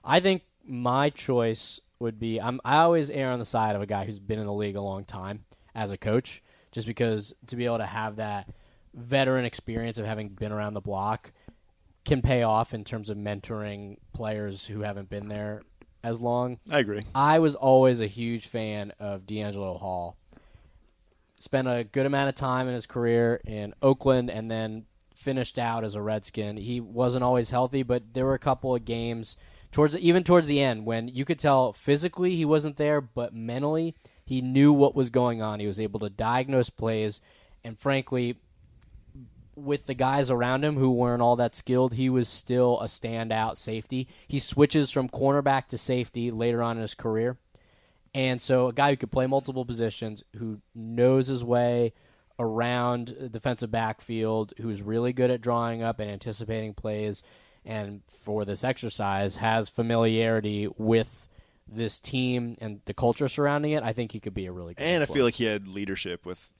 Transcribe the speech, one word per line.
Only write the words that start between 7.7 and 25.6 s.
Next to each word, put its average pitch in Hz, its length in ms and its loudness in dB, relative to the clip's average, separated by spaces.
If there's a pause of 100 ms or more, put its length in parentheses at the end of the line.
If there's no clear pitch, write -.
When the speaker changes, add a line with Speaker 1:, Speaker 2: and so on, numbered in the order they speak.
Speaker 1:
to 107 80 -4
have 110 300 -6
that 104 320 -6 (440)
veteran 131 520 0
experience 113 540 -6
of 107 80 -4
having 107 240 -6
been 104 200 -8
around 104 240 -4
the 101 60 -8
block 101 500 -4 (760)
can 139 160 2
pay 123 220 4
off 113 320 2
in 107 80 -8
terms 107 280 -10
of 104 60 -6
mentoring 104 800 -8 (160)
players 104 540 -6
who 104 140 -8
haven't 101 280 -6
been 101 200 -8
there 104 340 -8 (400)
as 113 180 -4
long. 120 380 -2 (100)
Speaker 2:
I 147 120 2
agree. 104 220 -2 (120)
Speaker 1:
I 147 240 6
was 156 160 4
always 131 460 6
a 107 80 -2
huge 117 400 -6
fan 107 500 -6
of 101 280 -8
DeAngelo 101 520 -6
Hall. 90 380 -8 (1200)
Spent 131 300 -2
a 120 160 0
good 135 200 0
amount 139 240 0
of 131 60 -2
time 127 340 -2
in 123 60 -4
his 117 120 -8
career 117 600 2
in 107 340 -10
Oakland 131 480 4
and 110 220 -8
then 110 340 -6 (300)
finished 131 440 -4
out 117 260 -2